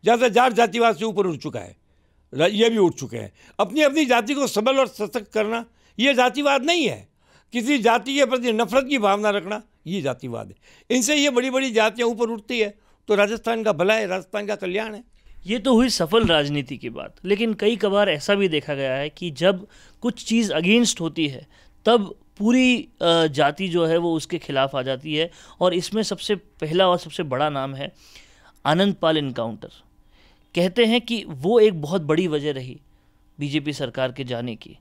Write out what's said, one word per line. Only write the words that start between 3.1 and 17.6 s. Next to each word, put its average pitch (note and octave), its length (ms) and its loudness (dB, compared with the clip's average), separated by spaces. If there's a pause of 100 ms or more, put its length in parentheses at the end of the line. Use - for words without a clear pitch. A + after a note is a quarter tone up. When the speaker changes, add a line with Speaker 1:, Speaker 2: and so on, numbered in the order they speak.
Speaker 1:
हैं। G#2 160 -10 (280)
अपनी, G#3+ 200 0
अपनी D4 240 4
जाति A#3+ 300 2
को C#4+ 120 -2
सबल B3 320 0
और C4 80 4
सशक्त G#3 460 -8
करना, A3+ 340 -2 (320)
ये C4+ 160 4
जातिवाद B3+ 500 2
नहीं E4 240 0
है। G#2 200 -8 (440)
किसी B3 260 0
जाति A#3 360 2
के C#4+ 100 4
प्रति B3 280 -2
नफरत A#3 360 0
की C#4 100 0
भावना G#3 320 2
रखना, G3+ 320 -4 (240)
ये F3+ 140 -4
जातिवाद B2 480 -6
है। F#2+ 60 -20 (360)
इनसे B3+ 240 2
ये C#4+ 160 4
बड़ी B3 200 0
बड़ी C4 200 -2
जातियाँ A3 380 0
ऊपर A#3 180 -2
उठती A#3 340 -6
है G3+ 180 -4 (300)
तो G#3+ 60 4
राजस्थान A3 500 0
का G#3+ 80 2
भला F3+ 220 2
है, A3 120 -2
राजस्थान F#3+ 400 -6
का G#3 100 -4
कल्याण G3+ 380 -6
है। G#3+ 100 -18 (420)
Speaker 2:
ये A3 120 -2
तो A#3+ 160 4
हुई A#3+ 140 6
सफल G3+ 380 2
राजनीति C#3+ 500 0
की A#2 140 -10
बात, - 340 -14
लेकिन G#3 300 0
कई G#3+ 220 0